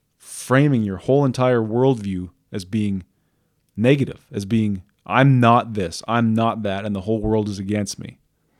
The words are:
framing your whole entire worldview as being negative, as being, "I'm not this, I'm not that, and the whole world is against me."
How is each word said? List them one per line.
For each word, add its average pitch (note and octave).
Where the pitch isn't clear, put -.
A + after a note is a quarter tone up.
framing C3+
your G2
whole C#3
entire B2+
worldview G#2+
as G2+
being G2
negative, B2
as G#2
being, G#2
"I'm B2+
not A#2
this, F2
I'm A2+
not A2+
that, G2+
and G#2
the F#2+
whole A2
world G#2+
is G2
against G2+
me." -